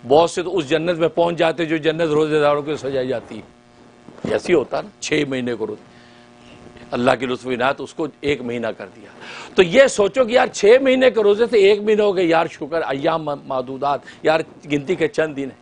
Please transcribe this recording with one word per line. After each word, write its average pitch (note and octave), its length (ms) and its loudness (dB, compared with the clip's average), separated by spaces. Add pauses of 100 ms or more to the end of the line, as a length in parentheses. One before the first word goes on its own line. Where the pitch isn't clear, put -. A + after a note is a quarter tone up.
बहुत D#3 260 6
से F3+ 120 -4
तो E3+ 60 -6
उस F3 180 -2
जन्नत D#3+ 300 0
में D#3+ 120 2
पहुंच E3+ 260 0
जाते E3 300 0
जो D#3+ 120 -2
जन्नत D#3+ 320 -2
रोजेदारों D3 540 2
को C#3+ 140 -6
सजाई C3 300 -4
जाती A#2+ 280 -8
है। G#2 80 -14 (920)
ऐसे - 120 -4
ही F3 60 2
होता D3 280 -2
ना, G#3 80 -16 (120)
छह D3+ 280 -2
महीने B2 260 -6
को G#2+ 100 -8
रोजे, - 320 -14 (960)
अल्लाह B2+ 220 0
की A#2+ 100 -6
लुत्फ B2 220 -6
इनायत, C3 340 -2
उसको D3 260 -8 (160)
एक C#3+ 180 -2
महीना A#2 300 -6
कर G2+ 140 -12
दिया। G#2+ 260 -20 (460)
तो F#3+ 60 4
ये A#3 260 6
सोचो G#3 360 0
कि A#3+ 120 0
यार, B3+ 100 4
छह A3+ 320 6
महीने C4 320 4
के G#3+ 100 0
रोजे G#3 260 2
थे, G3 240 4
एक G#3 100 2
महीने G#3+ 220 2
हो G3+ 100 2
गए, F3+ 100 0
यार E3 240 2
शुक्र, D#3 340 -6
अय्याम D3 480 -2 (180)
मादूदात, C3+ 560 -4 (220)
यार D#3+ 180 2 (240)
गिनती C#3+ 280 -2
के D#3 120 0
चंद D#3 280 -4
दिन C3+ 140 -6
है। - 120 -18